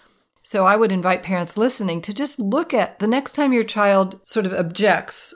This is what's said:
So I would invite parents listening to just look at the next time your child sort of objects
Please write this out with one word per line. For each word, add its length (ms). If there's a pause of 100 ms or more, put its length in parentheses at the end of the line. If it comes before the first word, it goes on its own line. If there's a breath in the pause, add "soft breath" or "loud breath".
(420 loud breath)
So 240
I 120
would 160
invite 300
parents 340
listening 440
to 120
just 260
look 340
at 260
the 80
next 260
time 200
your 120
child 580
sort 220
of 80
objects 840